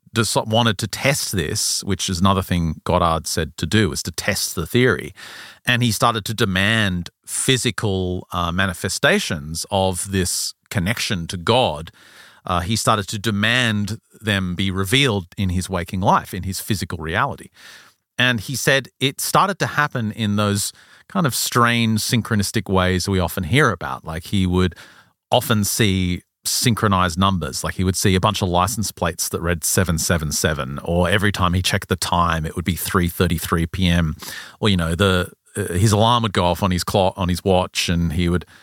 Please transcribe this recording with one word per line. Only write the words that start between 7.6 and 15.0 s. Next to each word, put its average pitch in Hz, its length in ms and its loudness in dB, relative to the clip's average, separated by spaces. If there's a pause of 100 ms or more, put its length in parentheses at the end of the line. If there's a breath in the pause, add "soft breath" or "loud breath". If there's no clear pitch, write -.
uh, 85 200 -2
manifestations 95 1160 -2
of 95 400 0
this - 440 -2 (160)
connection 90 580 -2
to 95 80 -8
God. 85 540 0 (540 loud breath)
Uh, 87 160 0
he 110 160 -2
started 110 320 0
to 110 100 -8
demand 110 800 0 (220)
them 95 340 -2
be 95 160 -2
revealed 98 560 0 (100)